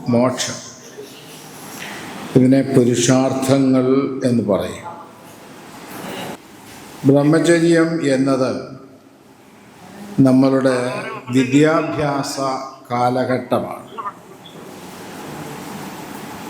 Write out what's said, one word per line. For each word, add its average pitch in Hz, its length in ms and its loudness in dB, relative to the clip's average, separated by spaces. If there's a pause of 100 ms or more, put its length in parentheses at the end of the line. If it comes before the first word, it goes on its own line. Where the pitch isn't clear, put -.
(140)
മോക്ഷം, 127 440 0 (1800)
ഇതിനെ 127 200 6 (140)
പുരുഷാർത്ഥങ്ങൾ 131 1120 2 (420)
എന്ന് 117 200 2
പറയും. 90 360 -2 (2250)
ബ്രഹ്മചര്യം 165 840 4 (240)
എന്നത് 131 380 0 (1700)
നമ്മളുടെ 131 500 4 (600)
വിദ്യാഭ്യാസ 143 1000 2 (540)
കാലഘട്ടമാണ്, 123 1000 -2 (2500)